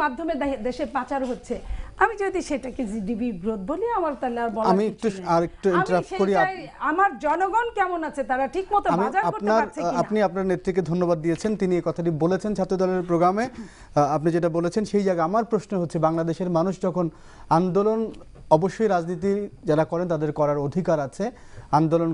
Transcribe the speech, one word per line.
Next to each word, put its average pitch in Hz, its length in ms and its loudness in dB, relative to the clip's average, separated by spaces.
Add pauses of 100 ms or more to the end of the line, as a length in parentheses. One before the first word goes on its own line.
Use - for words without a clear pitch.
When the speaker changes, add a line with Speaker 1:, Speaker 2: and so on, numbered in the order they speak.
Speaker 1:
মাধ্যমে 320 380 -2
দে-, 269 260 -2
দেশে 254 180 -4 (120)
পাচার 254 240 -4 (100)
হচ্ছে। 233 240 -8 (480)
আমি 440 200 2
যদি 370 260 0
সেটাকে 262 340 -4 (100)
জিডিপি 226 360 -4 (140)
গ্রোথ 220 180 -4 (100)
বলি, 370 160 -2 (120)
আমার 311 220 0
তাহলে 240 240 -4
আর 233 120 -2
বলার 220 160 2
Speaker 2:
আমি 202 120 4
Speaker 1:
কিছু 214 240 -2
Speaker 2:
একটু, - 0 - (120)
Speaker 1:
নেই। 175 140 -6
Speaker 2:
আর 170 140 4
একটু - 200 -8
Speaker 1:
আমি 180 100 4
Speaker 2:
ইন্টারাপ্ট 180 320 2 (100)
করি। 196 120 4
Speaker 1:
সেইটাই, 190 240 2 (340)
আমার 381 200 4 (140)
জনগণ 381 420 2 (120)
কেমন 370 300 0
আছে, 277 220 -6
তারা 262 140 0 (100)
ঠিক 381 200 -4
মতো 403 200 2
Speaker 2:
আমি 185 100 2
Speaker 1:
বাজার 285 200 2
করতে 349 120 0
Speaker 2:
আপনার, 415 240 2
Speaker 1:
পারছে 220 200 -4
কিনা? 175 220 0
Speaker 2:
আপনি 214 160 0 (100)
আপনার 190 220 -2
নেত্রীকে 185 400 0
ধন্যবাদ 175 360 2
দিয়েছেন, 170 240 0 (100)
তিনি 185 200 2
এই 165 80 -6
কথাটি 170 220 -2 (140)
বলেছেন 185 340 0
ছাত্র 190 240 0
দলের 185 280 2
প্রোগ্রামে। 180 360 4
আহ, 160 720 -2
আপনি 151 200 0
যেটা 170 120 2 (100)
বলেছেন 175 240 0 (100)
সেই 202 160 2
জায়গায় 170 220 2
আমার 220 220 2
প্রশ্ন 208 200 -2 (100)
হচ্ছে, 170 240 -2
বাংলাদেশের 165 520 0
মানুষ 180 160 2 (120)
যখন 175 200 0 (520)
আন্দোলন, 202 420 2 (560)
অবশ্যই 190 380 0
রাজনীতি 175 380 -2 (360)
যারা 151 240 4
করেন 175 200 -2
তাদের 151 180 0 (100)
করার 147 260 2
অধিকার 165 400 0
আছে, 190 180 -8 (540)
আন্দোলন 165 360 4